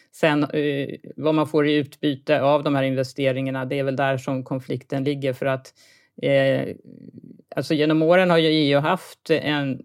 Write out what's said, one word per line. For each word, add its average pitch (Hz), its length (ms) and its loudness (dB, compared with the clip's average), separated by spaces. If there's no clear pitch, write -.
Sen, 147 320 2
eh, 147 440 -2
vad 156 180 0
man 151 120 2
får 147 200 2
i 147 80 2
utbyte 147 680 -2
av 143 200 2
de 143 120 -2
här 135 80 0
investeringarna, 131 840 -2
det 139 140 -4
är 135 60 -2
väl 135 120 -4
där 135 200 0
som 131 280 -6
konflikten 131 600 -6
ligger, 139 280 -4
för 131 140 -6
att, 131 280 -6
eh, 135 460 2
alltså 147 180 -2
genom 156 280 2
åren 180 280 4
har 165 80 6
ju 160 100 4
E 156 220 2
U 139 80 4
haft 165 520 -4
en 143 540 -2